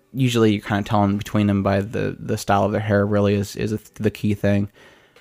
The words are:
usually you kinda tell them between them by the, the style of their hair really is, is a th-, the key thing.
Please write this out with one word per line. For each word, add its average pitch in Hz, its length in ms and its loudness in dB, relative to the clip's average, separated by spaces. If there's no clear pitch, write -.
usually 117 400 2
you 101 80 -2
kinda 101 220 -4
tell 104 180 0
them 101 160 2
between 104 300 0
them 101 160 2
by 98 180 0
the, 101 380 -6
the 110 180 -4
style 101 280 2
of 104 60 0
their 104 100 -2
hair 101 240 2
really 101 300 2
is, 101 200 -4
is 110 160 -4
a 107 60 -2
th-, - 180 -18
the 104 160 -2
key 104 220 -2
thing. 101 360 0